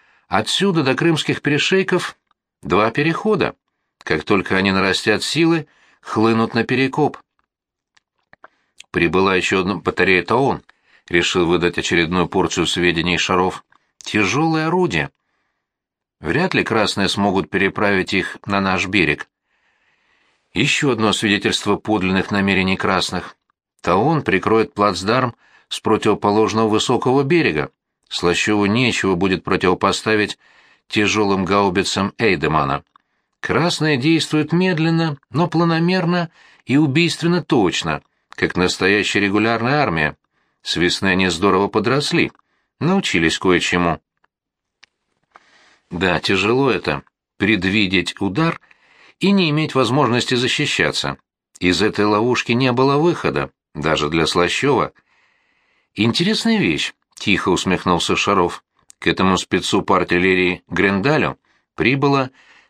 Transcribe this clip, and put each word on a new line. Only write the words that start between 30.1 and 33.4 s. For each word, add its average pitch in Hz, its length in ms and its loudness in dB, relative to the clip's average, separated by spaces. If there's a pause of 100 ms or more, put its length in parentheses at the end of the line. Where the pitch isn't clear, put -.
тяжелым 98 560 0
гаубицам 98 720 0
Эйдемана. 76 680 0 (560)